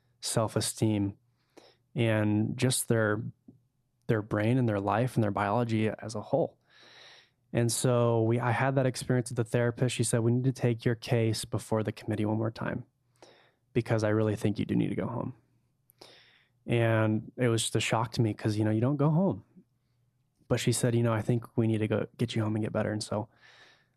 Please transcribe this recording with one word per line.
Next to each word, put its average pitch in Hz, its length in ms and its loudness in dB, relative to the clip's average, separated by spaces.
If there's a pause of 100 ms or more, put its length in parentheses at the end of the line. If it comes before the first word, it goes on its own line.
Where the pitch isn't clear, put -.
(220)
self-esteem 107 920 0 (800)
and 107 640 2
just 127 300 0
their, 110 340 2 (840)
their 110 140 0
brain 110 360 0
and 123 100 2
their 104 120 0
life 104 360 0
and 117 80 2
their 104 80 0
biology 110 580 0
as 107 260 -8
a 104 60 -8
whole. - 360 -2 (960)
And 120 180 2
so 120 540 2
we, 117 160 2
I 123 120 0
had 131 240 0
that 131 100 2
experience 123 440 -2
with 120 80 -8
the 120 60 0
therapist. 120 520 0
She 120 80 0
said, 117 180 0
"We 117 100 2
need 123 140 0
to 135 60 2
take 120 340 0
your 123 100 2
case 113 500 0
before 110 380 -2
the 113 80 -4
committee 110 340 -4
one 107 120 0
more 110 120 -2
time, - 360 -6 (880)
because 117 300 0
I 107 60 2
really 107 260 2
think 107 220 -2
you 104 80 -2
do - 100 -2
need 110 140 2
to 101 60 -6
go - 100 -4
home." 120 280 -6 (1300)
And 113 720 2
it 127 120 2
was 113 120 2
just - 140 -2
a 113 40 0
shock 113 340 0
to 127 100 0
me, 107 100 0
'cause, 107 240 -2
you 107 80 2
know, 107 60 2
you 110 100 0
don't 139 160 0
go 147 140 2
home. 156 320 0 (1040)
But 120 120 0
she 127 120 0
said, 117 240 2
"You 117 80 2
know, 117 100 2
I 110 80 0
think 117 240 0 (100)
we 113 120 2
need 113 120 2
to 107 80 0
go 107 200 0 (100)
get 120 180 -2
you 110 60 0
home 107 140 -2
and 107 80 -2
get 107 100 -4
better." 107 180 -2
And 110 120 -4
so, 107 240 -4 (680)